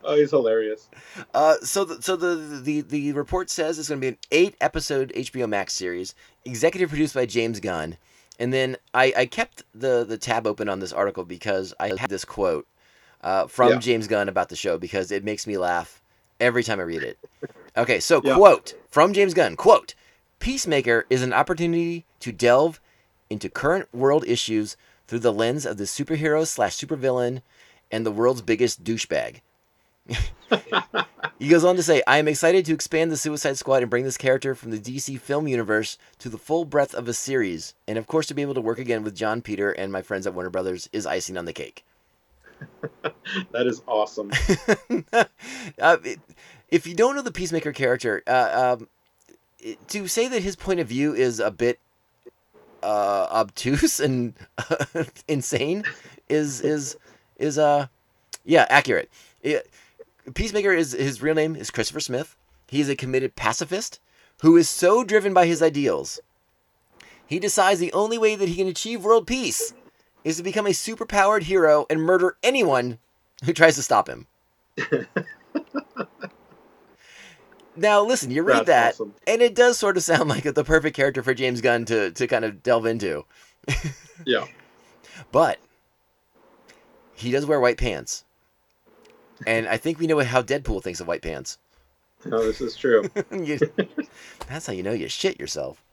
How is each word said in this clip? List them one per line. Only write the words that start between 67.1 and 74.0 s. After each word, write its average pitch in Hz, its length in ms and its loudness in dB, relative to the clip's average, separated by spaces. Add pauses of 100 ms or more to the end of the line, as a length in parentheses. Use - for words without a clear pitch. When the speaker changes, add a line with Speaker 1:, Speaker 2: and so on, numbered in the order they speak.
Speaker 2:
he 156 120 -4
decides 190 420 4
the 175 140 -2
only 220 240 0
way 214 180 2
that 196 120 0
he 170 80 -4
can 190 120 -2
achieve 196 360 -8
world 220 220 4
peace 247 460 -4 (520)
is 156 120 -2
to 170 60 -10
become 202 240 -2
a 202 40 2
superpowered 208 760 0
hero 156 440 6
and 160 140 0
murder 180 400 2
anyone 139 560 2 (460)
who 160 100 0
tries 160 220 8
to 139 60 -6
stop - 260 2